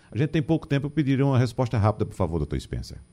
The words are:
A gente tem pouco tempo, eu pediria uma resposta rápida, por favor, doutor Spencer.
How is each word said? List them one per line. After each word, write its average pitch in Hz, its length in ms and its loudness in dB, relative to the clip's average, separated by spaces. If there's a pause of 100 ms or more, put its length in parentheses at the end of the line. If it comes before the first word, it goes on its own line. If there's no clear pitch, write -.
(100)
A - 60 -10
gente 147 140 0
tem 160 120 0
pouco - 260 -2
tempo, 139 180 0
eu 139 40 -6
pediria 135 360 2
uma 135 120 4
resposta 123 380 0
rápida, 104 300 2
por - 80 -12
favor, 85 240 -2
doutor 71 220 -2
Spencer. - 380 -10 (140)